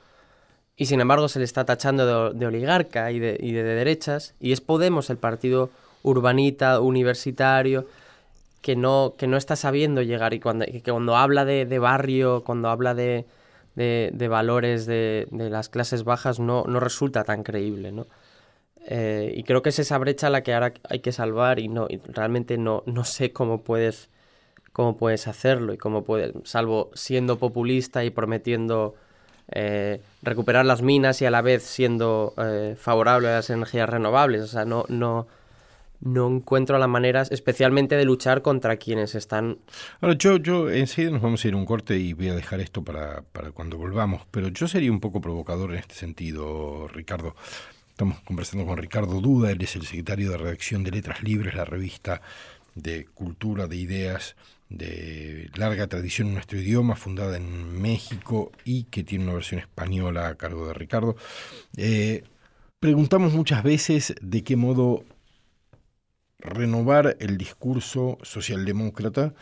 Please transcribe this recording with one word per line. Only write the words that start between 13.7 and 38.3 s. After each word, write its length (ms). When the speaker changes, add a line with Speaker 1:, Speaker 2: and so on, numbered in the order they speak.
Speaker 1:
de, 400
de 140
valores 580
de, 440
de 200
las 180
clases 360
bajas 360
no, 260
no 140
resulta 440
tan 180
creíble, 500
¿no? 140
Eh, 500
y 60
creo 180
que 80
es 100
esa 200
brecha 320
la 120
que 120
ahora 180
hay 120
que 120
salvar 460
y 100
no, 220
y 80
realmente 480
no, 300
no 180
sé 280
cómo 300
puedes, 460
cómo 240
puedes 320
hacerlo 460
y 20
cómo 280
puedes, 280
salvo 500
siendo 440
populista 640
y 80
prometiendo, 840
eh, 480
recuperar 420
las 160
minas 420
y 40
a 40
la 120
vez 200
siendo, 760
eh, 400
favorable 500
a 80
las 140
energías 380
renovables. 540
O 40
sea, 180
no, 240
no, 380
no 280
encuentro 500
la 80
manera, 360
especialmente 760
de 80
luchar 380